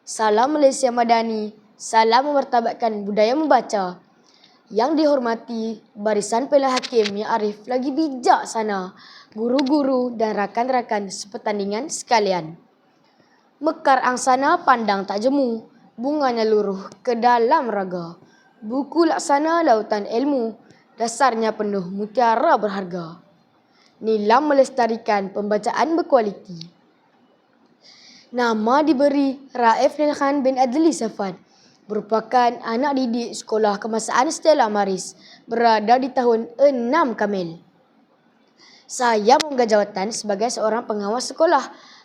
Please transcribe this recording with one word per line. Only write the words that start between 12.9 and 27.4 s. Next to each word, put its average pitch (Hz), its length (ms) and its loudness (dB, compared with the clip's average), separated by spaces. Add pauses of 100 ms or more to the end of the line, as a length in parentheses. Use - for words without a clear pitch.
Mekar 294 400 0
angsana 269 640 0
pandang 208 400 0
tak 208 160 -6
jemu, 247 480 -2 (320)
bunganya 254 480 0
luruh 202 400 0 (160)
ke 247 80 -2
dalam 240 560 2
raga. 180 480 -6 (480)
Buku 285 400 -2
laksana 320 560 0
lautan 214 480 0
ilmu, 240 480 -2 (400)
dasarnya 226 560 0
penuh 202 320 -4
mutiara 226 720 0
berharga. 185 640 -6 (760)
Nilam 220 560 2
melestarikan 226 800 0
pembacaan 214 640 -2
berkualiti. 196 720 -2 (1600)